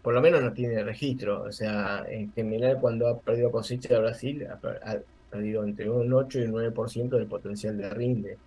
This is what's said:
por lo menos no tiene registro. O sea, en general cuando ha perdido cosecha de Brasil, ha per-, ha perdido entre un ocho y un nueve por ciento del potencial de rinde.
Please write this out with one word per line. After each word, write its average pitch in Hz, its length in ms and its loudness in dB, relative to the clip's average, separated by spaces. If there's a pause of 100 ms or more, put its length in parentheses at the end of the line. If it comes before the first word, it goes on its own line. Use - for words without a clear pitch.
por 120 120 2
lo 123 80 6
menos 160 220 8
no 113 80 0
tiene 113 320 -2
registro. 104 600 -2
O 104 100 -8
sea, 104 540 -2
en 107 260 -6
general 117 480 2
cuando 117 260 2
ha 120 100 2
perdido 120 320 2
cosecha 123 460 0
de 110 60 6
Brasil, 143 440 -2
ha - 120 -12
per-, - 260 -8
ha 107 140 -4 (340)
perdido 107 320 -2
entre 104 260 -4
un 120 240 2
ocho 131 240 2
y 120 60 2
un 113 80 -2
nueve 113 200 -2
por 113 180 -4
ciento 123 260 -2
del 107 120 2
potencial 104 500 -6
de 98 120 -6
rinde. 107 580 -2